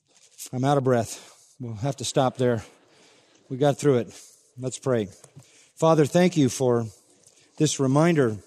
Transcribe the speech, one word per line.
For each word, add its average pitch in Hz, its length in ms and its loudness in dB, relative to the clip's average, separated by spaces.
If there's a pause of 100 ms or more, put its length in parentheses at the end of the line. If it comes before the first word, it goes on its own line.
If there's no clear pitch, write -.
(540)
I'm 127 100 -6
out 143 140 0
of 135 80 -2
breath. 120 500 -2 (240)
We'll 117 160 -12
have 135 220 -6
to 120 80 -8
stop 127 320 -2
there. 123 260 0 (840)
We 131 80 -10
got 143 200 0
through 143 200 2
it. 107 100 -4 (500)
Let's 127 220 -10
pray. 117 300 -2 (640)
Father, 160 300 4
thank 175 320 2
you 139 100 4
for 120 400 -2 (720)
this 151 200 0
reminder 139 680 2